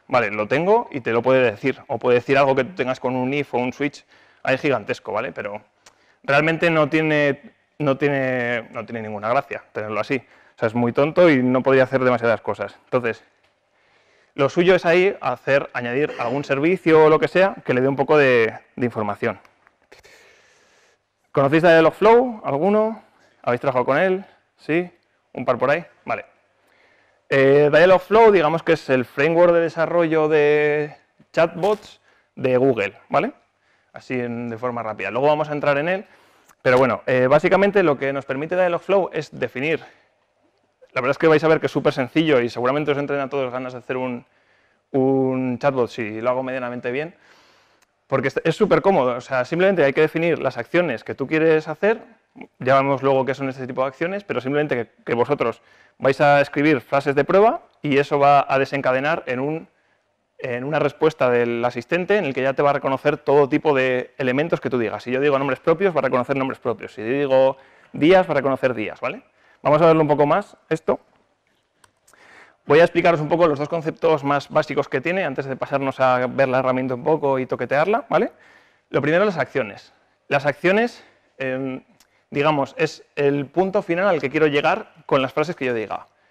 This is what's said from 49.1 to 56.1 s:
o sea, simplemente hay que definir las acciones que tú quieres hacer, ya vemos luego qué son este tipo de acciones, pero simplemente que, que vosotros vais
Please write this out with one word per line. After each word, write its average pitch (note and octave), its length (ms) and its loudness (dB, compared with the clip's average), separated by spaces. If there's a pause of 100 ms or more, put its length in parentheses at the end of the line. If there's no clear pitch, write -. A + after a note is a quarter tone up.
o B2+ 40 -10
sea, B2+ 240 -4
simplemente F3 400 0
hay C#3 80 2
que D3+ 80 0
definir D#3 400 0
las C3+ 160 -4
acciones C3+ 480 -2
que A#2 100 -8
tú C3+ 120 -8
quieres D#3 420 2
hacer, G#3 340 -2 (560)
ya C3 180 2
vemos C3+ 260 0
luego C3+ 220 2
qué C3 100 -2
son C3+ 140 -8
este C3 180 -10
tipo C3 160 -6
de C3+ 60 -2
acciones, F#3 360 -6
pero B2 160 -6
simplemente C#3+ 360 -2
que, - 280 -10
que - 100 -4
vosotros A#2+ 460 -2 (380)
vais - 220 0